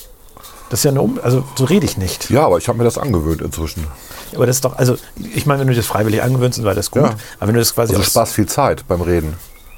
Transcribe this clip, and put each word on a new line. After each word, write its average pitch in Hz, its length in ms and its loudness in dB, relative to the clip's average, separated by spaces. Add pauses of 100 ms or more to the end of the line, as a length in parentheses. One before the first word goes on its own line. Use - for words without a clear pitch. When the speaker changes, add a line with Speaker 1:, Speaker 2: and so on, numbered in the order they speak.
(720)
Speaker 1:
Das 113 80 -2
ist - 60 0
ja 143 60 4
eine 135 100 2
um-, 220 220 0
also 127 200 2 (120)
so 131 100 0
rede 165 200 4
ich - 120 -2
nicht. - 340 -4
Speaker 2:
Ja, 139 160 4
aber 90 100 4
ich - 100 -4
habe 117 120 0
mir 120 40 2
das 117 140 2
angewöhnt 82 440 0
inzwischen. 80 440 -6 (500)
Speaker 1:
Aber 127 120 2
das 131 100 2
ist - 80 -2
doch, 131 100 -2
also 127 220 2 (380)
ich - 100 -2
meine, 139 160 2
wenn 135 60 2
du 127 80 4
das 117 100 0
freiwillig 107 380 0
angewöhnt 123 320 0
bist, 117 100 -4
war 98 80 2
das 104 160 -4
gut. - 140 2
Speaker 2:
Ja. 123 120 2 (240)
Speaker 1:
Aber 101 80 -4
wenn 107 60 4
du 117 80 4
das - 140 0
quasi 117 180 2
Speaker 2:
Also 110 80 2
Speaker 1:
aus 95 80 0
Speaker 2:
Spaß - 220 2
viel 104 160 2
Zeit 120 400 0
beim 87 140 0
Reden. 82 340 0 (420)